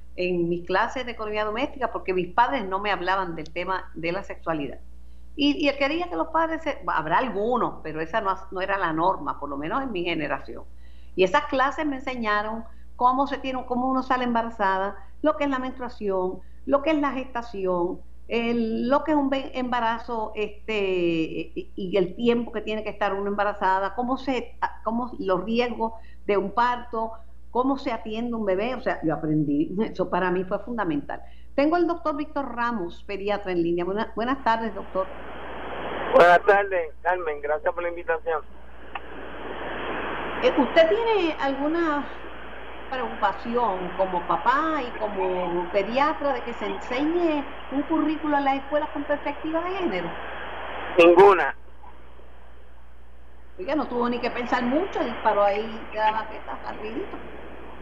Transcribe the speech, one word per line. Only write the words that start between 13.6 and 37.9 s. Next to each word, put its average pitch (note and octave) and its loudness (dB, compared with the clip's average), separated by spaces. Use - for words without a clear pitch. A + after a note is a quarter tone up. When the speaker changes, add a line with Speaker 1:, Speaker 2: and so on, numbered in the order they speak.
Speaker 1:
cómo B3 0
uno C4 2
sale B3+ 0
embarazada, A3+ 2
lo D4+ 4
que D4 -2
es C#4+ 2
la C4 0
menstruación, G#3+ -2
lo C#4 4
que D#4+ 2
es D#4 4
la C#4+ 2
gestación, F#3+ -2
el, A#3 0
lo C#4+ 4
que D#4 0
es D4+ 6
un C#4 2
be-, C4+ -2
embarazo, A#3 -2
este, G#3+ -4
y, F3 0
y G3 -2
el F3+ 2
tiempo A#3 2
que G#3+ -4
tiene G#3+ -4
que G#3 -4
estar G3+ 0
uno G3 -2
embarazada, G3+ 2
cómo B3 0
se, B3+ -4
cómo A#3 -2
los F#3 2
riesgos A3+ 0
de G3+ 4
un G3 0
parto, A#3 0
cómo C4+ 2
se C4 -4
atiende A3+ -4
un A3 -2
bebé. G3+ 2
O A#3+ -6
sea, F3 0
yo D#3+ 2
aprendí, D3+ 2
eso F3+ 0
para F3+ 2
mí F#3 0
fue F#3+ -2
fundamental. F#3+ -4
Tengo D#4 4
al F4 4
doctor D#4 0
Víctor C#4 -4
Ramos, A#3 -2
pediatra G3 -2
en F3 2
línea. F3 0
Buena-, G#3+ -2
buenas B3+ 0
tardes, A3+ 2
doctor. F#3+ -4
Speaker 2:
Buenas F3 10
tardes, G3 4
Carmen, E3 0
gracias D3+ 0
por F3 -4
la E3+ -2
invitación. E3 -2